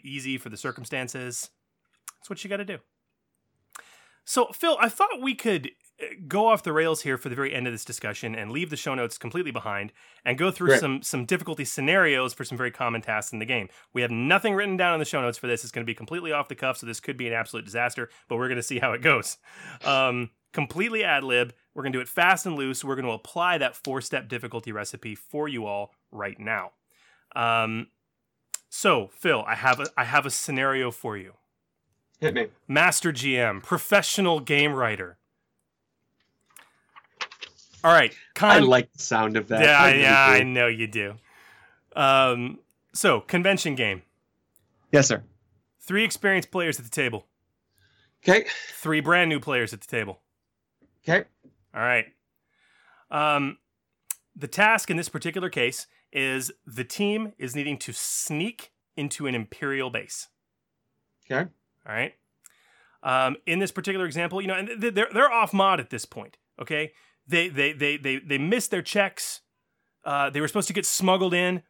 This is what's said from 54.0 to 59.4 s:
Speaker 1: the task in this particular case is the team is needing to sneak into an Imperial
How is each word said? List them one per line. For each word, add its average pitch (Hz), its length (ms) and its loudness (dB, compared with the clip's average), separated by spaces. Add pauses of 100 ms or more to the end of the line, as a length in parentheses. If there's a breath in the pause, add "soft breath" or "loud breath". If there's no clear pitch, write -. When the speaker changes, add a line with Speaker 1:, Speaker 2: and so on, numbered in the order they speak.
Speaker 1:
the 147 100 -10
task 214 440 2
in 165 80 0
this 170 100 -6
particular 175 400 -6
case 131 380 -2 (260)
is 131 400 -2 (140)
the 120 180 -8
team 208 540 -2
is 131 180 -8
needing 143 220 -4
to - 160 -12
sneak - 800 -6 (220)
into 143 320 -6
an 127 80 -2
Imperial 131 540 -6